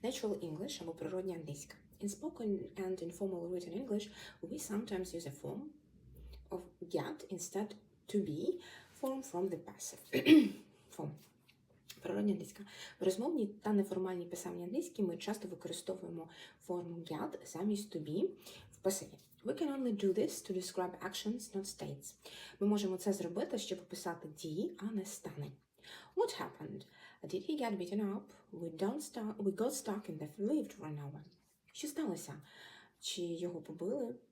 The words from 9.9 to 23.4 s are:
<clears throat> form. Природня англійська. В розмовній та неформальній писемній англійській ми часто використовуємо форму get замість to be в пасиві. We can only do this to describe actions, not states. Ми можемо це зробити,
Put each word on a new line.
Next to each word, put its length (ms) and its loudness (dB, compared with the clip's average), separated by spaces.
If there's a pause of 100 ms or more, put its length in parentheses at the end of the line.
<clears throat> 380 12 (460)
form. 140 -4 (880)
Природня 320 2
англійська. 320 -4 (360)
В 40 0
розмовній 420 4
та 260 0
неформальній 540 2
писемній 380 -6
англійській 380 0
ми 140 2
часто 320 -4
використовуємо 800 -6 (380)
форму 300 -2
get 500 -4
замість 500 0
to 40 0
be 280 2 (440)
в 40 -20
пасиві. 420 2 (260)
We 180 0
can 60 2 (100)
only 260 2
do 140 6
this 100 6
to 280 -2
describe 420 -2 (100)
actions, 480 -2
not 80 -2
states. 500 -8 (460)
Ми 60 6
можемо 300 6
це 160 2
зробити, 460 0